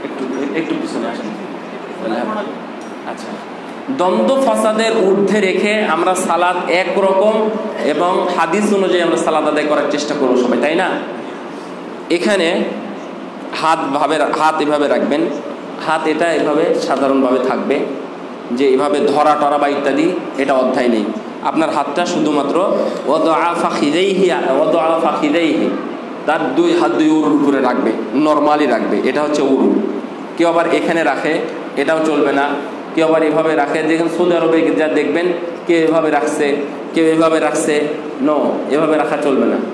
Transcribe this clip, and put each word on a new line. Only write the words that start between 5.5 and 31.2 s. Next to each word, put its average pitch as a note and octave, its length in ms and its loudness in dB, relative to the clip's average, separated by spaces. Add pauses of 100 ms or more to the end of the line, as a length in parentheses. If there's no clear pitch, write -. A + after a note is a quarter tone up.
আমরা F3+ 200 2
সালাত F3+ 440 0 (240)
একরকম F#3+ 520 2 (500)
এবং E3 280 0 (240)
হাদিস F3 300 0 (120)
অনুযায়ী F3 240 2
আমরা E3 240 2
সালাত D#3 220 2
আদায় D3 220 0
করার D3 200 0
চেষ্টা D3 240 -4
করবো B2+ 220 2
সবাই, A#2+ 220 2
তাই D3 240 0
না? F3 60 0 (1200)
এখানে F3 380 0 (1120)
হাত D#3+ 200 2 (140)
ভাবে, D3 220 0 (220)
হাত D#3 240 2
এভাবে D3 260 2
রাখবেন, B2+ 340 0 (600)
হাত D#3+ 220 0
এটা D#3 260 0
এভাবে D3+ 320 2 (220)
সাধারণভাবে C3+ 640 2
থাকবে, A#2 280 0 (840)
যে C#3 60 2 (100)
এভাবে D3 240 2 (140)
ধরা D3 280 4
টরা D3 180 2
বা C#3+ 100 2
ইত্যাদি, C#3+ 380 0 (320)
এটা C3+ 160 0
অধ্যায় B2+ 400 2
নেই। G#2+ 100 0 (400)
আপনার D3 260 0
হাতটা D3 360 -2
শুধুমাত্র D3+ 500 0 (500)
ওয়াদআ D#3+ 440 2 (120)
ফাখিদাইহি, F3+ 640 2 (300)
ওয়াদআ D#3 280 2 (200)
ফাখিদাইহি, D3+ 640 2 (560)
তার D3+ 160 0 (140)
দুই E3+ 160 4 (100)
হাত - 180 2
দুই D#3 120 4
উরুর D3+ 280 4
উপরে C#3 220 2
রাখবে, B2 320 0 (320)
normally D3 420 4
রাখবে, G#2+ 300 0 (100)
এটা D3 160 0
হচ্ছে D3 200 0
উরু। C3+ 260 4 (680)
কেউ E3+ 140 2
আবার E3+ 180 2 (120)
এখানে E3 260 0
রাখে, D3 280 0 (440)